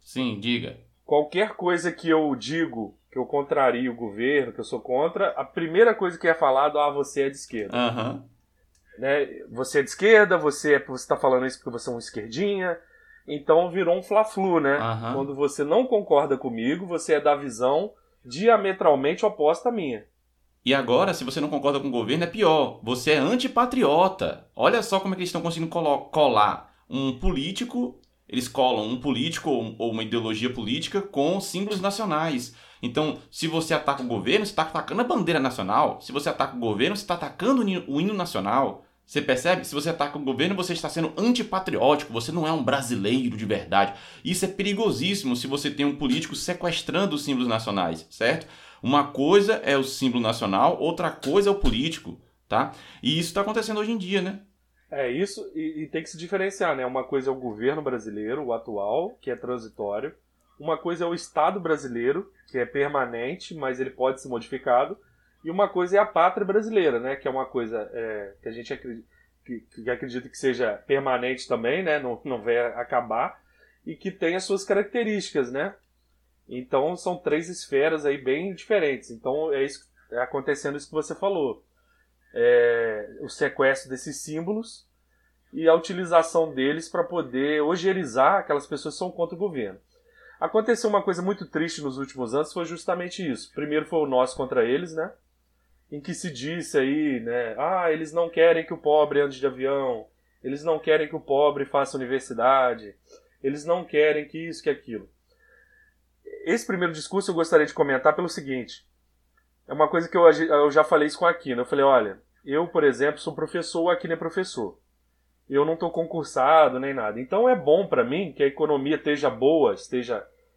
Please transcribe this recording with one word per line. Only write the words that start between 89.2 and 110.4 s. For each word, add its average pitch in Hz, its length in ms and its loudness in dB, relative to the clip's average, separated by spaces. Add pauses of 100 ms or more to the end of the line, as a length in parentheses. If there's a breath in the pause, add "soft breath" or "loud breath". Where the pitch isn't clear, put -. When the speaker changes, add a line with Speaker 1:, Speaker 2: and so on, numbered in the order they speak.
Speaker 2:
o 165 40 -16
governo. 127 400 -6 (600 soft breath)
Aconteceu 220 500 0
uma 202 140 2
coisa 180 180 -2
muito 190 240 -4
triste 160 360 -6
nos 131 160 -6
últimos 131 360 -8
anos, 151 180 -2
foi 175 140 -6
justamente 175 600 -6
isso. 123 280 -8
Primeiro 151 320 -2
foi 165 140 -2
o 147 80 0
Nós 127 260 2
contra 127 320 0
Eles, 160 280 -2
né? 165 180 -6 (800)
Em 147 100 -12
que 175 120 -10
se 165 200 -10
disse 156 440 -4
aí, 139 420 2
né? 117 380 -4
"Ah, 170 340 0
eles 156 200 -4
não 170 180 0
querem 165 360 6
que - 80 -8
o 160 40 -8
pobre 147 440 4
ande 135 180 0
de 135 60 -2
avião, 131 640 -2 (360)
eles 143 200 -6
não 160 160 0
querem 156 280 2
que 160 80 -10
o 156 60 -6
pobre 143 440 2
faça - 300 -2
universidade, 123 1000 2 (480 soft breath)
eles 143 200 -4
não 170 220 0
querem 151 420 2
que 156 120 -12
isso, 165 220 -10
que 156 80 0
aquilo." 113 380 -6 (1400 soft breath)
Esse 226 220 -2
primeiro 175 260 -2
discurso 190 380 -4
eu 170 40 -2
gostaria 165 300 4
de - 80 -12
comentar 143 420 2
pelo 175 120 -2
seguinte. 135 580 -8 (800)
É 135 60 -8
uma 151 140 4
coisa 170 220 -2
que 185 80 0
eu 170 100 10
agi-, 160 200 8